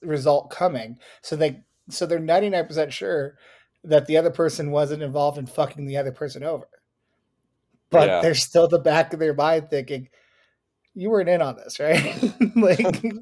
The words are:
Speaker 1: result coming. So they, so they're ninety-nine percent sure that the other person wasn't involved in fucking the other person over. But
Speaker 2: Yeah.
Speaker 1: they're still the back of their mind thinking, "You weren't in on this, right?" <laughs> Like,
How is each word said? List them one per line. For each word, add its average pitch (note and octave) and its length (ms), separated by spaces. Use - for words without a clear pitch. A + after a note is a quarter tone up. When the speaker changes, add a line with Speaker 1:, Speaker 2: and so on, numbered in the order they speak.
Speaker 1:
result D3 480
coming. B2 480
So - 140
they, D3 260
so F3 180
they're E3 120
ninety-nine F3 460
percent D3+ 280
sure D#3 440
that D3+ 240
the D#3 100
other E3 140
person D#3 400
wasn't D3+ 320
involved C#3+ 340
in C3+ 80
fucking D3 400
the C#3 120
other C#3 140
person C3+ 320
over. D#3 240
But D#3+ 160
Speaker 2:
Yeah. F#2 140
Speaker 1:
they're D#3+ 140
still E3+ 320
the E3 120
back D#3+ 340
of D#3+ 60
their D#3 140
mind D#3 360
thinking, C3 380
"You G3 160
weren't G3+ 200
in F3 120
on C3 160
this, - 220
right?" D3+ 360
<laughs> - 160
Like, F#3 480